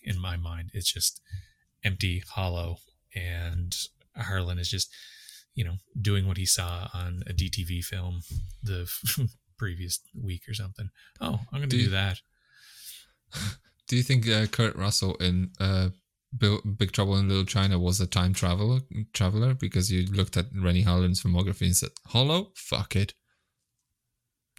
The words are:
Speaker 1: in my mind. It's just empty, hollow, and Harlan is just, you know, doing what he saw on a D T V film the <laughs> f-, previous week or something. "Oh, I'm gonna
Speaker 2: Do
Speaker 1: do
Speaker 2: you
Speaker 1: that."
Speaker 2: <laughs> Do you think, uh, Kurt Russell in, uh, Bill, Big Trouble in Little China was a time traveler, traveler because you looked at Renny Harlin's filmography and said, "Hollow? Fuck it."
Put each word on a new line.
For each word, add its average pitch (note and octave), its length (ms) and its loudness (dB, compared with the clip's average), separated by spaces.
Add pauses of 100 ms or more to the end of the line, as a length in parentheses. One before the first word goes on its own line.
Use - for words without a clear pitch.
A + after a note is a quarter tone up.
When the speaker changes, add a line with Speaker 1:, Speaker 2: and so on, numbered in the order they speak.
Speaker 1:
in F2+ 160 -4
my F2+ 160 -4
mind. E2+ 380 -8
It's G2 180 -4
just - 300 -4 (640)
empty, F#2 360 0 (140)
hollow, F2 440 -4 (360)
and F2 580 -6 (440)
Harlan F#2 420 -2
is F2 100 -4
just, F#2 200 -2 (680)
you A#2 80 -2
know, F2 140 -4 (240)
doing G2 260 2
what F2+ 100 0
he F#2 80 -2
saw F2 480 -2
on F2+ 340 -4
a F#2 60 -8
D F#2 160 0
T F#2 140 -4
V F2 180 -4
film F2+ 420 -6 (380)
the F#2+ 200 -4
<laughs> - 360 -4
f-, - 20 0 (380)
previous F2+ 420 -6 (140)
week - 360 -8
or G#2 40 -6
something. G2 360 -8 (320)
"Oh, G#2 180 -2 (140)
I'm C#3 60 -4
gonna C#3+ 80 -4
Speaker 2:
Do C3 100 0
Speaker 1:
do - 60 4
Speaker 2:
you G2 80 4
Speaker 1:
that." F#2+ 280 0 (1120)
Speaker 2:
<laughs> - 80 -8 (460)
Do B2 100 2
you B2 60 4
think, A#2+ 260 2
uh, G#2+ 180 4
Kurt - 300 2
Russell F#2+ 380 0
in, F2+ 440 2
uh, F#2+ 300 4 (480)
Bill, G#2 240 2
Big G2+ 320 0
Trouble G2 240 2
in G2 100 4
Little F#2+ 160 4
China G2 340 2
was F2+ 220 4
a F2+ 80 2
time F#2 260 2
traveler, G#2 460 2 (320)
traveler G#2+ 420 2
because F#2+ 380 0
you F#2 140 4
looked G2 320 0
at F2 80 2 (100)
Renny F2+ 280 4
Harlin's F2+ 380 4
filmography F#2 440 2
and F2+ 100 4
said, - 140 0 (180)
"Hollow? D3+ 480 2
Fuck - 400 -4
it." G2 180 2 (1500)